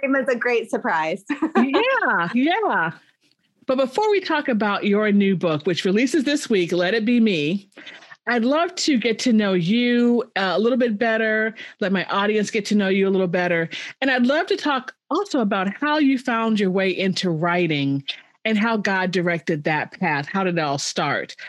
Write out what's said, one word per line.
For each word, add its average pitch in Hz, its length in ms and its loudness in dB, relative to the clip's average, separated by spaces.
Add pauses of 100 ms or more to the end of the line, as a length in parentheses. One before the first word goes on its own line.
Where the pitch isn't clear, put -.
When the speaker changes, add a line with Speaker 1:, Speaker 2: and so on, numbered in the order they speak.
Speaker 1:
came 269 140 0
as 262 120 0
a 254 80 2
great 233 340 -2
surprise. 170 600 -2
<laughs> 294 40 -2 (220)
Speaker 2:
Yeah, 269 800 0
yeah. 262 580 0 (720)
But 254 120 -2
before 339 340 0
we 403 80 2
talk 294 280 -2
about 208 380 0
your 208 260 2
new 196 240 4
book, 156 300 0
which 180 200 0
releases 240 380 2
this 285 260 -2
week, 180 220 2
Let 180 220 0
It 226 120 0
Be 240 140 4
Me, 190 500 0 (580)
I'd 233 160 0
love 320 320 0
to 294 240 0
get 220 200 0
to 247 140 2
know 208 200 4
you, 240 680 2 (120)
uh, 190 200 0
a 180 40 2
little 240 180 2
bit 233 220 0
better, 220 560 0 (240)
let 190 120 0
my 185 140 0
audience 208 460 0
get 208 160 -2
to 208 80 0
know 202 140 2
you 196 180 2
a - 20 2
little 190 180 2
better. 175 420 0 (320)
And 269 100 0
I'd 247 140 2
love 302 220 2
to 415 100 0
talk 269 360 -4 (160)
also 330 300 -2
about 196 360 0
how 294 220 0
you 269 220 2
found 226 400 0
your 196 120 2
way 190 180 0
into 185 420 -2
writing 156 720 0 (400)
and 220 140 0
how 226 200 0
God 190 340 -2
directed 170 520 -2
that 151 360 -4
path. 147 280 -2
How 196 160 -4
did 175 140 -2
it 160 40 0
all 143 160 -2
start? - 580 -4 (140)